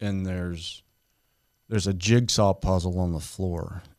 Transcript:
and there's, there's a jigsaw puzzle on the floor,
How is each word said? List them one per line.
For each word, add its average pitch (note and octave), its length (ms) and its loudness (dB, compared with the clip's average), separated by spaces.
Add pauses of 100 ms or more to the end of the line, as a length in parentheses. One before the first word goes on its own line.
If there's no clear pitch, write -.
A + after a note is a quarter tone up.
and G2 240 -2
there's, F2 580 -6 (840)
there's G2+ 180 0
a G2 60 2
jigsaw G#2+ 600 4
puzzle F#2 460 0
on F2 140 0
the D#2+ 60 -4
floor, F2 640 -6 (180)